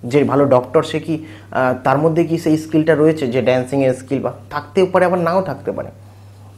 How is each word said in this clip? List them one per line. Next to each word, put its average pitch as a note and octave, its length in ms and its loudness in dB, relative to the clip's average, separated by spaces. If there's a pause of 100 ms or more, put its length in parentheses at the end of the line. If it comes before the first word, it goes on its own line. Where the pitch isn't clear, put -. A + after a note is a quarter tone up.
যে C3 200 2
ভালো C3+ 220 2
doctor C3 360 2
সে D#3 180 -6
কি, D#3+ 240 -6 (280)
আহ, B2+ 220 0 (100)
তার C3+ 140 2
মধ্যে E3 260 2
কি E3 140 -2
সেই D#3 180 0
স্কিলটা D#3 380 0
রয়েছে D3+ 320 2
যে B2 160 0
ড্যান্সিংয়ের B2+ 520 0
skill? C3 260 -6
বা B2 120 -4 (180)
থাকতেও F3 360 -2
পারে, F3+ 180 2
আবার F3+ 140 0
নাও F3 240 0
থাকতে - 300 -8
পারে। - 160 -8 (680)